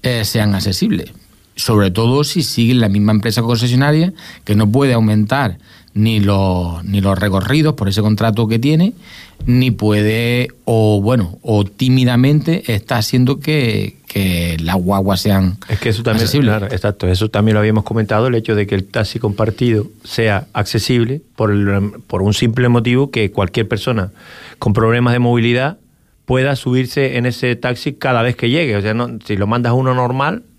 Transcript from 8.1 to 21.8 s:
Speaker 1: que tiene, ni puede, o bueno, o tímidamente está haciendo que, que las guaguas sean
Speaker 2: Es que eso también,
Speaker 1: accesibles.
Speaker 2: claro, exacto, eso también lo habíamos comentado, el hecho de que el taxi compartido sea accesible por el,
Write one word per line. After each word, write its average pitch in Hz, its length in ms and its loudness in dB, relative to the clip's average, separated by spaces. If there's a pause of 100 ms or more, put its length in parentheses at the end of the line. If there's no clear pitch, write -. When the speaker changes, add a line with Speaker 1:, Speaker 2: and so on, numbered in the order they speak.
Speaker 1:
que 113 120 0
tiene, 160 340 2 (540)
ni 127 240 4
puede, 107 760 0 (140)
o 107 380 2
bueno, 101 400 0
o 104 240 0
tímidamente 131 1040 2
está 110 260 -2
haciendo 127 420 0
que, 117 580 -2 (100)
que 87 540 -2
las 85 140 -2
guaguas 95 460 0
sean 95 360 0 (100)
Speaker 2:
Es 110 120 -2
que 123 100 -2
eso 110 140 -4
también, 113 180 0
Speaker 1:
accesibles. 127 280 2
Speaker 2:
claro, 104 180 -2
exacto, 98 400 -4
eso 92 220 0
también 107 260 2
lo 104 60 2
habíamos 107 220 2
comentado, 110 440 0
el 123 80 0
hecho 113 180 -2
de 104 140 0
que 101 80 -2
el 95 100 -2
taxi 113 320 -6
compartido 110 680 -2 (160)
sea 107 500 -2
accesible 120 680 -2 (140)
por 107 160 0
el, 101 420 0 (120)